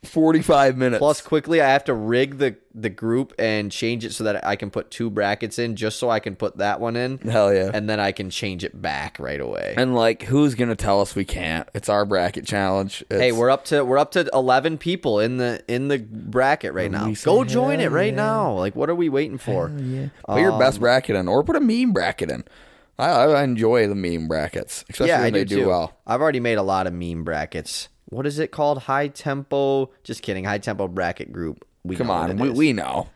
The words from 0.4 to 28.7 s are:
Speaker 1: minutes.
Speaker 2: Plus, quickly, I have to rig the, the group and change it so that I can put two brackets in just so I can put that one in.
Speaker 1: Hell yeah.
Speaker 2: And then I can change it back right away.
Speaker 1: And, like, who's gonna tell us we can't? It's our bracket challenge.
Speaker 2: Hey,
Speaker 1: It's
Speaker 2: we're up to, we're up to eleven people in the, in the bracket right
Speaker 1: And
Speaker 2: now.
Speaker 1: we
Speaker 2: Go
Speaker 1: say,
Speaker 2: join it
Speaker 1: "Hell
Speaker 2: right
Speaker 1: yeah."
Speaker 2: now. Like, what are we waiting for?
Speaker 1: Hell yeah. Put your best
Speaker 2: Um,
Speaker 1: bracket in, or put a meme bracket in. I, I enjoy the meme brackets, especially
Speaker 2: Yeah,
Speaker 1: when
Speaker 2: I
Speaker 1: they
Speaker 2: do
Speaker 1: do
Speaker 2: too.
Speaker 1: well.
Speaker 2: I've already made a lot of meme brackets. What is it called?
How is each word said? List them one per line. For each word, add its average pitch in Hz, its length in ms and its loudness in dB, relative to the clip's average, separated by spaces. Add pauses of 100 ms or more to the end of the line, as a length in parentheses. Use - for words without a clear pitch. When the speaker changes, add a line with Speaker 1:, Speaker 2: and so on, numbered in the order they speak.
Speaker 1:
minutes. 127 240 2
Speaker 2:
Plus, 147 200 2
quickly, 160 400 2
I 139 100 6
have 139 140 4
to 135 100 0
rig 120 440 0
the, 131 180 0 (180)
the 113 140 -6
group 113 500 -2
and 107 340 0
change 117 320 -4
it 110 80 -8
so - 120 -8
that 104 220 -2
I 101 80 0
can 101 160 -6
put - 220 -6
two 117 180 -4
brackets 104 480 -2
in 117 180 -2
just 107 220 -4
so 123 100 -2
I 110 120 2
can 95 160 -10
put - 220 -6
that 101 200 -2
one 117 160 -4
in. 127 240 -4
Speaker 1:
Hell 110 340 4
yeah. 95 220 2
Speaker 2:
And 107 160 -2
then 107 80 0
I 98 140 0
can 95 180 -8
change 95 340 -6
it - 160 -8
back 76 380 -6
right 69 220 -6
away. 50 360 -6
Speaker 1:
And, 127 200 2
like, 113 280 2
who's 135 300 4
gonna 117 220 0
tell 101 240 2
us - 160 -2
we 98 80 0
can't? 82 500 -4
It's 101 140 -6
our 104 160 4
bracket 90 420 0
challenge. 98 640 0
Speaker 2:
Hey, 123 200 2
Speaker 1:
It's 113 60 -2
Speaker 2:
we're 120 140 4
up 135 160 2
to, 147 180 2
we're 127 140 2
up 147 140 0
to 170 200 0
eleven 131 460 2
people 139 420 -2
in 123 180 0
the, 120 280 -2
in 127 220 -2
the 143 100 0
bracket 110 760 -2
right 90 120 -2
Speaker 1:
And 87 60 -2
Speaker 2:
now. 110 140 -2
Speaker 1:
we 110 100 -2
Speaker 2:
Go 196 260 4
Speaker 1:
say, 123 60 -2
Speaker 2:
join 269 320 0
it 220 40 2
Speaker 1:
"Hell - 80 0
Speaker 2:
right 196 200 0
Speaker 1:
yeah." - 40 -4
Speaker 2:
now. 214 360 0
Like, 95 240 -2
what 143 140 0
are 175 40 2
we 170 140 0
waiting 135 300 -2
for? 92 300 -2
Speaker 1:
Hell 147 120 -8
yeah. 131 280 -6 (200)
Put 110 140 2
your 175 160 4
best 127 180 4
Speaker 2:
Um, 104 60 -4
Speaker 1:
bracket 120 340 2
in, 92 120 0
or 120 140 4
put 330 140 0
a 285 40 2
meme 240 320 2
bracket - 380 0
in. 60 140 -6 (560)
I, 139 100 2
I 143 340 6
enjoy 113 440 4
the 101 60 -2
meme 85 340 -2
brackets, - 640 -4
especially - 180 0
Speaker 2:
Yeah, 165 100 4
Speaker 1:
when 120 80 2
Speaker 2:
I 117 40 4
Speaker 1:
they 98 140 2
Speaker 2:
do 98 120 -2
Speaker 1:
do 127 60 2
Speaker 2:
too. 104 60 2
Speaker 1:
well. 87 280 0 (100)
Speaker 2:
I've 120 140 0
already 147 200 2
made 117 180 0
a 101 60 0
lot 95 240 0
of 87 40 -4
meme 85 320 -6
brackets. 78 640 -6 (220)
What 131 160 -6
is 147 140 -4
it 156 100 -2
called? 147 340 0